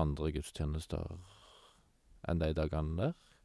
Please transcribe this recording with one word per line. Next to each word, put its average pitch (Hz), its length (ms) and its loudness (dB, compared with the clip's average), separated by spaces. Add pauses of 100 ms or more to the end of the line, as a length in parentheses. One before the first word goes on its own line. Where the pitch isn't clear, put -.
andre 76 320 2
gudstjenester 80 840 -4 (1080)
enn 85 160 2
de 80 160 4
dagene 78 400 0
der. 127 180 0 (300)